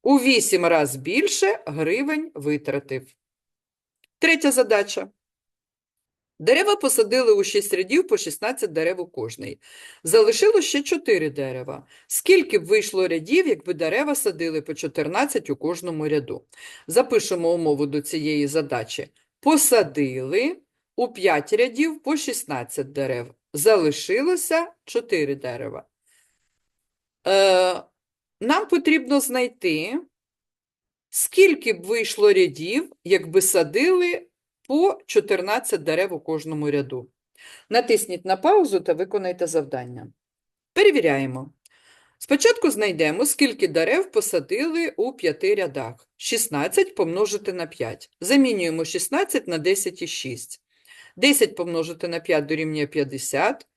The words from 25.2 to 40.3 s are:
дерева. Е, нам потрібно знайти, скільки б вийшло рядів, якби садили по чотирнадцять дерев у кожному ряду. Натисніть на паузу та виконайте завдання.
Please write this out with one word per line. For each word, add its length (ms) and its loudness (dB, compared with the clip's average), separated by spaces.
дерева. 500 -10
Е, 560 4
нам 260 0
потрібно 540 2
знайти, 800 -4
скільки 640 2
б 100 -6
вийшло 500 2
рядів, 600 0
якби 380 2
садили 840 0
по 380 2
чотирнадцять 760 -2
дерев 300 -2
у 80 -8
кожному 500 -4
ряду. 400 -4
Натисніть 540 0
на 120 0
паузу 440 4
та 120 -2
виконайте 540 -2
завдання. 600 -6